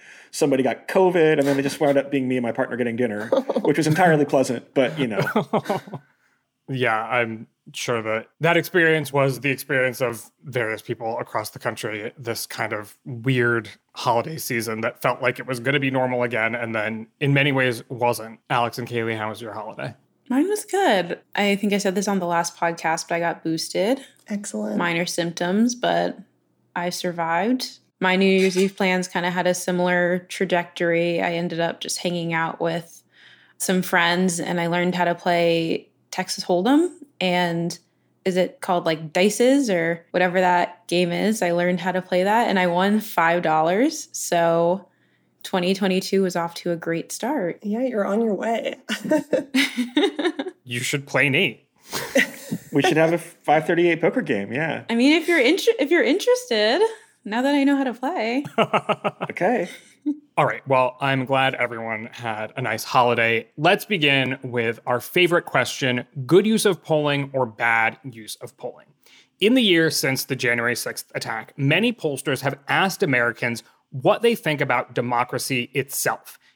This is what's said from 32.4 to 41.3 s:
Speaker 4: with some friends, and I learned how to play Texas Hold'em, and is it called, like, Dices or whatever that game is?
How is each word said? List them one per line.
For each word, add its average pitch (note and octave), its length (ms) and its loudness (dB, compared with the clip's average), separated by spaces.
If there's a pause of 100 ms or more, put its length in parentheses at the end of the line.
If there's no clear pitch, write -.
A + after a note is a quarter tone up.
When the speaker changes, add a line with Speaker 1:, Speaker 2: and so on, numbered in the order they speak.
Speaker 4:
with E3 420 -4 (560)
some F#3 240 0
friends, F3 560 2
and F3 220 -4
I E3+ 80 -2
learned F3 260 0
how F3+ 100 0
to E3+ 120 2
play E3+ 720 0 (220)
Texas - 340 -8
Hold'em, C4 460 2 (320)
and F3 560 0 (480)
is F3+ 100 -2
it - 240 0
called, F3 240 -2
like, D#3+ 300 -4
Dices A#3+ 560 4
or E3+ 400 0
whatever F3+ 320 2
that F3+ 440 2
game F3 240 2
is? F#3 300 0